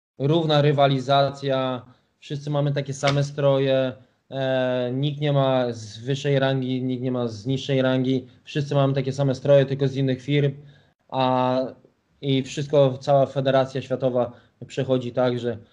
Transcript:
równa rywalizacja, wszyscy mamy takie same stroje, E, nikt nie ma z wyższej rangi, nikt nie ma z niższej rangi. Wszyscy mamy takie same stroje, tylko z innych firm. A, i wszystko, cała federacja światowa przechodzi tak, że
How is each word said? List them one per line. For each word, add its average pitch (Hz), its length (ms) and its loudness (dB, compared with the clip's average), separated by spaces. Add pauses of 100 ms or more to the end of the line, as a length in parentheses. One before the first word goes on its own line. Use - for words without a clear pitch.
(180)
równa 151 440 2
rywalizacja, 139 1200 2 (360)
wszyscy 147 320 -10
mamy 143 220 0
takie 139 220 -4
same 143 300 0
stroje, 135 680 2 (380)
E, 127 640 -2
nikt 143 280 -4
nie 147 120 0
ma 131 400 2
z 110 260 -14
wyższej 139 400 -2
rangi, 131 440 0
nikt 127 200 -4
nie 127 100 -4
ma 123 160 -2
z 107 180 -12
niższej 135 360 0
rangi. 131 440 0 (180)
Wszyscy 147 300 -4
mamy 139 200 2
takie 135 180 -2
same 135 220 0
stroje, 139 320 4
tylko 139 220 0
z 123 80 -6
innych 131 260 -2
firm. 143 300 0 (560)
A, 127 500 0 (640)
i 139 220 0
wszystko, 143 560 0
cała 139 280 2
federacja 131 560 0
światowa 123 500 -2 (340)
przechodzi 127 460 -2
tak, 123 260 0
że 117 200 -4 (140)